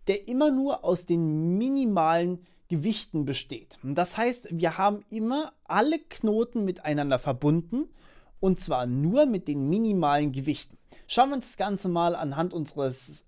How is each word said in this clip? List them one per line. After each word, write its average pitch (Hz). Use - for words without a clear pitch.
der 202
immer 269
nur 269
aus 175
den 165
minimalen 180
Gewichten 165
besteht. -
Das 160
heißt, 247
wir 165
haben 202
immer 240
alle 277
Knoten 220
miteinander 147
verbunden 165
und 190
zwar 127
nur 156
mit 214
den 143
minimalen 160
Gewichten. 135
Schauen 269
wir 285
uns 247
das -
Ganze 196
mal 170
anhand 160
unseres, 147